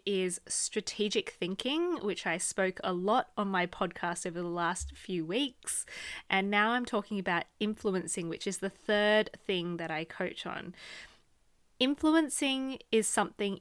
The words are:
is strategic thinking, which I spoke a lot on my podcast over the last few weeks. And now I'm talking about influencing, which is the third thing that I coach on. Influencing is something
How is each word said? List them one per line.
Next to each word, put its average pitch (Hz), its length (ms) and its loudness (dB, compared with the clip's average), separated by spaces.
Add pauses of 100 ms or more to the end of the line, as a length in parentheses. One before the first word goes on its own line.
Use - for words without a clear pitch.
is 185 400 0
strategic - 840 -2
thinking, 294 720 -2
which 190 240 -4
I 165 100 2
spoke 185 480 0
a 185 80 0
lot 196 440 2
on 202 120 0
my 180 180 2
podcast 180 600 -4
over 175 140 -4
the 175 60 -2
last 175 480 -2
few 175 300 -4
weeks. 247 600 -2 (460)
And 190 180 4
now 208 240 4
I'm 247 120 2
talking 208 340 -2
about 175 260 0 (140)
influencing, 190 720 0
which - 180 -6
is 190 120 -2
the 196 120 -4
third 208 600 4 (140)
thing 175 340 -2
that 165 120 -4
I 160 140 -4
coach - 420 -6
on. - 280 -8 (1080)
Influencing 269 1000 2 (140)
is 220 160 4
something 202 520 0